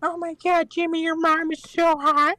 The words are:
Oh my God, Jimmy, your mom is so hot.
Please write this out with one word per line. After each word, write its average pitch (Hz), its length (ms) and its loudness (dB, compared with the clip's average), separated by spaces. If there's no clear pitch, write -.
Oh 339 160 -4
my 339 240 -8
God, 349 300 0
Jimmy, 330 320 -2
your 330 160 -2
mom 320 320 0
is 311 100 -8
so 330 380 0
hot. 294 400 2